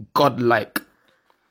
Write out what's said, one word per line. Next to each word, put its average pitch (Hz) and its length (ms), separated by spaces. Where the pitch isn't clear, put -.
godlike 120 680